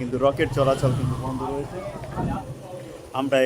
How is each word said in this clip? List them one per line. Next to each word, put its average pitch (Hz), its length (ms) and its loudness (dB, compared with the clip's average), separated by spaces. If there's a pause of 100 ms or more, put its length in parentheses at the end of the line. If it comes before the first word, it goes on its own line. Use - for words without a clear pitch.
কিন্তু 123 180 -2
রকেট 139 300 4 (100)
চলাচল 135 400 4
কিন্তু 135 160 0 (100)
বন্ধ 131 160 -4 (120)
রয়েছে। 143 260 -6 (1400)
আমরা 135 280 2